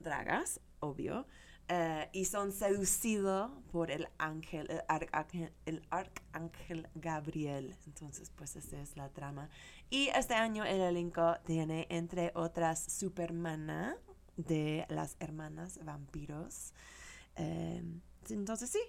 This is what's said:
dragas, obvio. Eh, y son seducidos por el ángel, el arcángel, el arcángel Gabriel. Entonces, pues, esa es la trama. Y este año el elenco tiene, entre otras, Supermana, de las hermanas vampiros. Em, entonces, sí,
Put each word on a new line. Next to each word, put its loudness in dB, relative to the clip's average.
dragas, 2
obvio. -2
Eh, 2
y 2
son 2
seducidos 4
por 2
el 0
ángel, -2
el 0
arcángel, 2
el -2
arcángel -6
Gabriel. -2
Entonces, -12
pues, -10
esa -8
es -10
la -8
trama. -8
Y 4
este 4
año 4
el 4
elenco 6
tiene, 2
entre 2
otras, 2
Supermana, -2
de 2
las -2
hermanas -8
vampiros. -8
Em, -2
entonces, -2
sí, 4